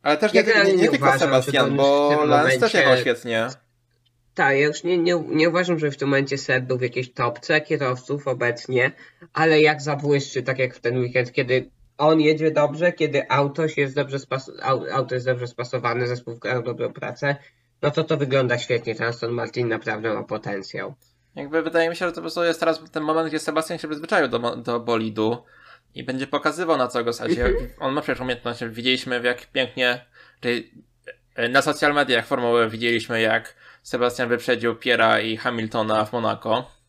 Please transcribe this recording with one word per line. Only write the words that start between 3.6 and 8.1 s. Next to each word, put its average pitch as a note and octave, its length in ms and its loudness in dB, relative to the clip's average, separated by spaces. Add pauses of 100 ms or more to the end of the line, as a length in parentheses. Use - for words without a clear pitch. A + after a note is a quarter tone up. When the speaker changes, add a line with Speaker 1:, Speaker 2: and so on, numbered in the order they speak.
Speaker 2:
Tak, C#3 240 2
ja D3 100 4
już - 160 -4
nie, F3 140 2
nie, E3+ 160 2 (140)
nie D#3 220 4
uważam, F3 300 0
że D3+ 120 0
w C#3 60 -10
tym C#3 120 -2
momencie C3+ 280 2
Seb C3 280 -2
był B2+ 120 -2
w B2 40 -4
jakiejś B2+ 320 -6
topce C3 480 -2
kierowców C#3 680 -4